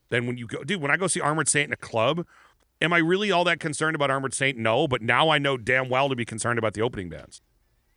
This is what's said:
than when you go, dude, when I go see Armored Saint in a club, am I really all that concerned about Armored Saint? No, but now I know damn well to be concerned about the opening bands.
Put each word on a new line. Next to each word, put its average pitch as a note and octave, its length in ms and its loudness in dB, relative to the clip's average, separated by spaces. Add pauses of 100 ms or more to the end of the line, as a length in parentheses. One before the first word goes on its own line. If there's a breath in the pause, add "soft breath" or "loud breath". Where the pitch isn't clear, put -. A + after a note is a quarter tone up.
than A#2+ 180 -2
when B2 120 -4
you A#2+ 80 -12
go, C3+ 180 -10
dude, F3 160 -4
when C#3+ 100 -2
I D3 60 2
go F#3 100 0
see F3 140 -2
Armored D3+ 280 0
Saint D3 200 2
in - 60 -8
a - 20 -2
club, C#3 500 0 (540 soft breath)
am D#3+ 140 0
I E3+ 40 4
really F#3+ 320 2
all F3 140 4
that E3+ 160 0
concerned D#3 340 -2
about C#3+ 160 0
Armored C3+ 220 -2
Saint? C3+ 240 -2
No, A#2 320 2
but B2+ 140 -2
now B2 260 4
I D#3 100 4
know C#3 200 0
damn B2+ 320 0
well C3 180 2
to C3 80 -2
be A#2 80 -2
concerned A2+ 340 -4
about A2 140 0
the G#2 80 -4
opening G#2+ 300 -4
bands. - 320 -16 (540)